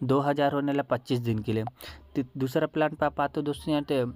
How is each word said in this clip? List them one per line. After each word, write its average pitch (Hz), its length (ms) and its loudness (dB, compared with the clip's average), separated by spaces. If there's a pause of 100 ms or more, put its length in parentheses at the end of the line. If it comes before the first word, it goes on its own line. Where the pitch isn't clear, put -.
दो 131 180 4
हज़ार 143 320 2
होने 143 180 0
वाला 139 180 2
पच्चीस 127 320 0
दिन 117 180 0
के 107 140 -2
लिए। 131 100 0 (520)
तो 139 80 0 (140)
दूसरा 139 300 0
प्लान 151 280 0
पे 151 100 0
आप 147 160 -2
आते 143 180 -2
हो 147 60 -2
दोस्तों, 147 260 -4
यहाँ 147 120 0
पे 135 220 0 (100)